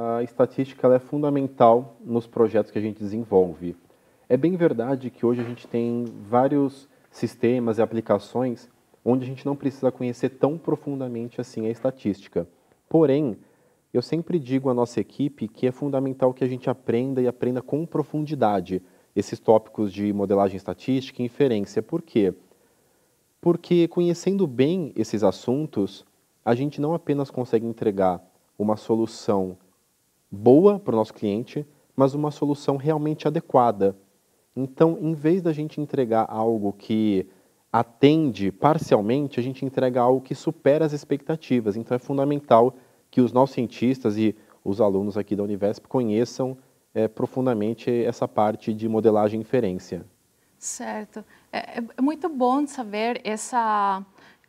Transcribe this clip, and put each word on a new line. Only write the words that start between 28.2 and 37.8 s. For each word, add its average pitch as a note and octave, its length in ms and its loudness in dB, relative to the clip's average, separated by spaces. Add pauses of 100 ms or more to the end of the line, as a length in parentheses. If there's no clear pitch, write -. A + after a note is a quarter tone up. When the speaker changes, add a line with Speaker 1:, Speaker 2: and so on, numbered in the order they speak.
Speaker 1:
uma G#2+ 200 0
solução G#2+ 800 -2 (720)
boa D3 500 6
pro B2+ 160 -4
nosso A2 180 0
cliente, A#2 520 -4 (300)
mas C3+ 180 4
uma D3 180 -4
solução C#3+ 460 -2
realmente D3+ 500 -2
adequada. A#2+ 680 2 (600)
Então, C3+ 460 0
em D#3+ 120 -2
vez D#3 280 0
da E3+ 100 -2
gente D3+ 300 -6
entregar A2+ 480 0
algo A2 420 0
que G#2+ 560 0 (440)
atende A#2+ 800 2